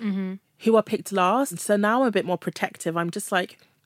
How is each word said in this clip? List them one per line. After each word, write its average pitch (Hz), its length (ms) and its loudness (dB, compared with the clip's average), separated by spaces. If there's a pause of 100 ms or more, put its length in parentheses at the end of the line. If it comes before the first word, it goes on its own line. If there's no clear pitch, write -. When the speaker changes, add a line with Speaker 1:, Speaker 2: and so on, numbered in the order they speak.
Speaker 1:
Mm-hmm. 190 340 -4 (260)
Speaker 2:
who 226 160 4
are 214 60 6
picked - 300 -6
last. 190 460 2
So 208 180 2
now 214 260 2
I'm 254 60 2
a - 20 2
bit 196 140 0
more 180 140 0
protective. - 580 -6
I'm 170 140 -2
just - 220 -10
like, 185 260 -2 (260)